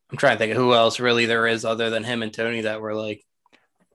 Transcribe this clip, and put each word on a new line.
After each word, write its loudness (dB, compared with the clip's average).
I'm -10
trying 4
to -8
think 0
of 0
who 4
else 4
really 2
there 0
is -2
other -2
than -4
him -6
and -8
Tony -4
that -6
were, -6
like, -8